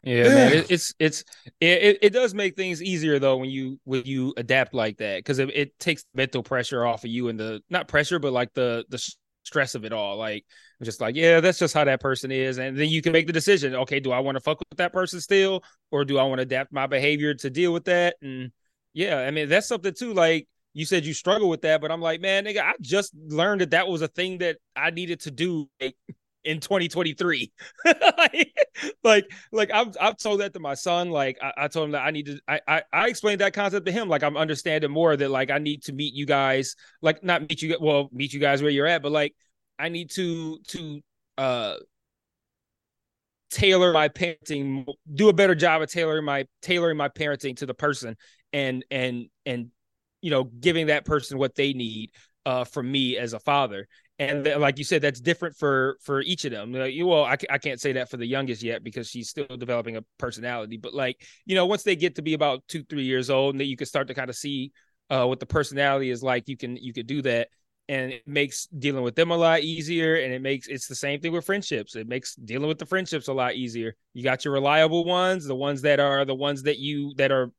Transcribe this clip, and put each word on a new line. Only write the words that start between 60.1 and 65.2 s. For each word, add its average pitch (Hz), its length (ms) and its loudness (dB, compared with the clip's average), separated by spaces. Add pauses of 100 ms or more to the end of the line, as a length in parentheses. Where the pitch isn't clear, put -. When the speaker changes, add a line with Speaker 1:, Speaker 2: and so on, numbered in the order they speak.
Speaker 1:
personality. 117 580 -8
But, - 180 -14
like, 131 280 -4 (240)
you 185 100 -2
know, 180 100 4
once 202 180 0
they 196 120 2
get 160 200 0
to 160 60 -8
be 156 120 -2
about 143 340 0
two, 156 160 -8
three 139 220 -6
years 127 240 -2
old, 135 240 2
and 135 80 -4
that 143 40 -2
you 131 120 -6
can 143 100 -8
start 139 220 -4
to 127 40 -10
kinda 127 200 -8
see, 139 400 -8 (360)
uh, 131 160 2